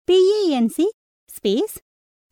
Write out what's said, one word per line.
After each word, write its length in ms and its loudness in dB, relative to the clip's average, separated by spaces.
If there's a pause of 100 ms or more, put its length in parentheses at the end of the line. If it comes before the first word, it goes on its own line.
పిఏఎన్సి 840 2 (360)
స్పేస్ 520 -4 (520)